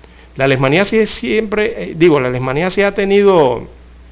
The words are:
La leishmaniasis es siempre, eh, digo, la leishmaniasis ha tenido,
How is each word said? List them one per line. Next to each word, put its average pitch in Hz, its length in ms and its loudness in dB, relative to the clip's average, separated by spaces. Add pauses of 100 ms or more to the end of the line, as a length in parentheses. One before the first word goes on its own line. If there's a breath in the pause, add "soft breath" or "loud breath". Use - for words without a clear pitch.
(360 soft breath)
La 135 120 0
leishmaniasis 143 540 0
es 214 80 -2
siempre, 214 680 -4
eh, 180 200 -10
digo, 160 240 4
la 127 80 -2
leishmaniasis 139 560 -2
ha 202 80 -2
tenido, 196 760 2 (440)